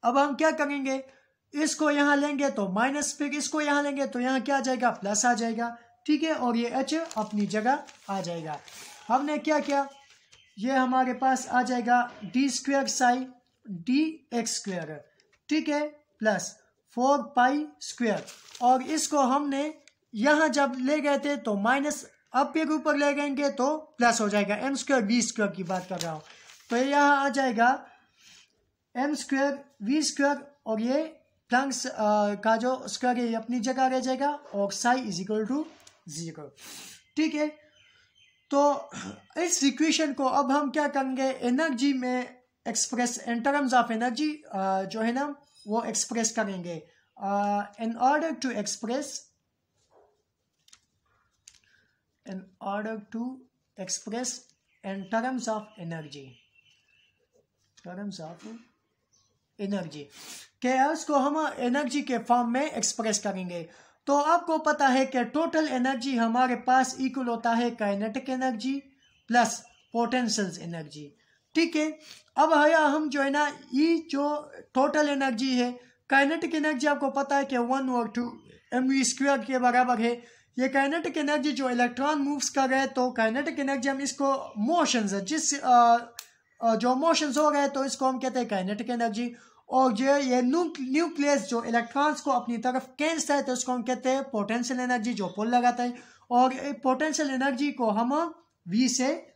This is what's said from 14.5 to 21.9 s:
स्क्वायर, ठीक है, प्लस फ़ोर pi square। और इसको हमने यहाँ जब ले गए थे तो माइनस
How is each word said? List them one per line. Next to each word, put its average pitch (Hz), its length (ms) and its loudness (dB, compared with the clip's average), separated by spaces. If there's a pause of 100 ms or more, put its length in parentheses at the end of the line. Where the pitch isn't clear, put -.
स्क्वायर, 160 440 -8 (500)
ठीक 302 200 0
है, 294 120 0 (380)
प्लस 202 300 0 (480)
फ़ोर 269 400 2
pi 254 140 6 (320)
square। 208 380 -2 (400)
और 254 220 4
इसको 302 400 0
हमने 277 380 0 (520)
यहाँ 294 360 4
जब 277 300 2
ले 277 220 2
गए 285 160 2
थे 285 200 -2
तो 233 200 -2
माइनस 277 480 0 (280)